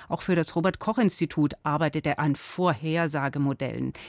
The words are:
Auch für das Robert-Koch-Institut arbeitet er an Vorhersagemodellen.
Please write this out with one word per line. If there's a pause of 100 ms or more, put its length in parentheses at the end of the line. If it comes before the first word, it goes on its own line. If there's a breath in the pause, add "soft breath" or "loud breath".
Auch
für
das
Robert-Koch-Institut
arbeitet
er
an
Vorhersagemodellen. (160 loud breath)